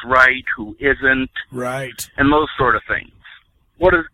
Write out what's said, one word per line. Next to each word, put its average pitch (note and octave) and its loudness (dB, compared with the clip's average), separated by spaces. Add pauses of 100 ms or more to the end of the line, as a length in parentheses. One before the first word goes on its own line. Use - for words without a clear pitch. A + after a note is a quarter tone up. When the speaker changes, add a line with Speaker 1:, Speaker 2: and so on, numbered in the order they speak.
Speaker 1:
right, B2+ 4 (120)
who G#2+ -12
isn't, C3 0 (200)
Speaker 2:
Right. B2+ -10 (100)
Speaker 1:
and C#3 2
those D3+ 2 (100)
sort B2 2
of G#2+ -6
things. - -6 (680)
What F3+ 4
his E3 -2